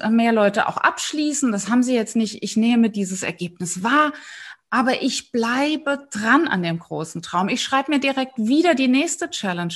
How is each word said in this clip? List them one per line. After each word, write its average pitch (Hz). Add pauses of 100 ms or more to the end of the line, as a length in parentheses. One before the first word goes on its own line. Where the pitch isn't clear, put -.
(100)
mehr 233
Leute 208
auch -
abschließen, 294
das 196
haben 247
sie 254
jetzt 233
nicht, 214
ich 202
nehme 226
dieses 196
Ergebnis 185
wahr, 285 (560)
aber 254
ich -
bleibe 277
dran 240
an 180
dem 170
großen 165
Traum. 185
Ich 240
schreibe 277
mir 285
direkt 269
wieder 294
die 262
nächste 320
Challenge 175